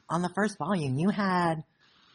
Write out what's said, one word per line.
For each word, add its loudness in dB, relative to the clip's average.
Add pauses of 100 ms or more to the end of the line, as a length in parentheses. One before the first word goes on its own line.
on 0
the 0
first -2
volume, -2
you 2
had 0 (520)